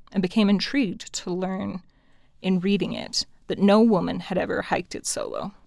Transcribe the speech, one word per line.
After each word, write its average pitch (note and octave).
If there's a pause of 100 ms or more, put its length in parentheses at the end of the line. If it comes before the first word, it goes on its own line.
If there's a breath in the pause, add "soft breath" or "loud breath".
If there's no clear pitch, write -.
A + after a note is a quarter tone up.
(120)
and G3
became G3
intrigued G3+
to -
learn, F#3 (580)
in F#3
reading G3
it, - (220)
that -
no G3+
woman F#3
had G3+
ever F#3+
hiked -
it -
solo. - (140)